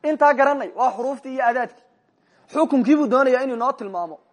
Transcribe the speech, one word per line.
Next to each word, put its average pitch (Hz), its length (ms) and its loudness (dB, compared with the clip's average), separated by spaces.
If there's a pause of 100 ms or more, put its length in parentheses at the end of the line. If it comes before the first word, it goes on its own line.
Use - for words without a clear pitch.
Intaa 294 300 4
garanay 277 420 0
waa 247 160 0
xuruuftii 262 440 -8
iyo 254 100 -2
adaadkii. 240 380 -4 (680)
Xukunkii 277 420 2
buu 294 160 0
doonayaa 254 320 2
inuu 262 120 -6
inoo 240 160 -2
tilmaamo. 180 480 -10 (140)